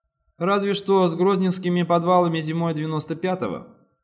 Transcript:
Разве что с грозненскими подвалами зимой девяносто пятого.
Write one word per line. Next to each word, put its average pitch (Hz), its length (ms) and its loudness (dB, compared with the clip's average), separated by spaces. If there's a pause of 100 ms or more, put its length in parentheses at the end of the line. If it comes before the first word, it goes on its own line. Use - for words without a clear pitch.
(380)
Разве 196 360 0
что 190 360 2
с 165 40 -4
грозненскими 180 720 0
подвалами 170 560 2
зимой 160 340 -2
девяносто 156 440 -6
пятого. 160 580 -6 (280)